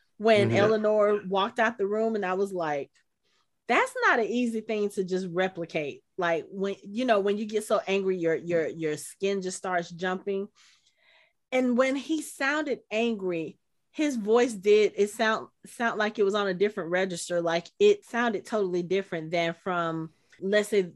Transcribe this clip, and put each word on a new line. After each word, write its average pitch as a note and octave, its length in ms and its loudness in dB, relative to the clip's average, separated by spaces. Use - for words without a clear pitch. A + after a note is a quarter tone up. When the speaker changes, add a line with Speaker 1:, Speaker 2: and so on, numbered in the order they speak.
Speaker 1:
when G#3 300 6
Speaker 2:
Mm-hmm. A#2 80 2
Speaker 1:
Eleanor G#3+ 680 4
walked G3 320 0
out A#3 200 2
the G3 80 0
room, A3 280 0
and G3+ 100 -2
I F#3 100 0
was G3 180 -2
like, D3+ 380 -4
"That's A#4+ 240 2
not D#4+ 120 4
an A3 80 0
easy A3+ 360 0
thing G#3 280 -2
to G3 140 -4
just F#3 260 -4
replicate." E3+ 720 -4
Like, E3+ 340 0
when, G3 320 -6
you G#3 220 -6
know, A3 160 4
when G3+ 160 0
you A3 80 -4
get G#3+ 200 -4
so G#3+ 220 2
angry, F#3+ 300 0
your, E3 180 0
your, E3 320 -2
your D3+ 300 -4
skin G3 460 -4
just F#3 160 -8
starts F3 320 -4
jumping. F#3 580 -4
And B3+ 240 2
when C4 200 2
he D4 260 -4
sounded C#4+ 580 -4
angry, G3 680 -2
his D4 240 -2
voice A3+ 380 2
did, G#3 420 4
it G3+ 140 2
sound, A3 380 -2
sound A3 320 -4
like G#3+ 200 -2
it G#3+ 60 4
was G3 100 0
on G3+ 140 0
a F#3 60 0
different F#3 360 -2
register. F3+ 520 -2
Like, E3+ 260 0
it G3+ 280 6
sounded A#3 400 -2
totally F3+ 360 -2
different F3 480 -4
than E3+ 320 0
from, E3 480 -2
let's G3+ 300 2
say, F#3+ 260 2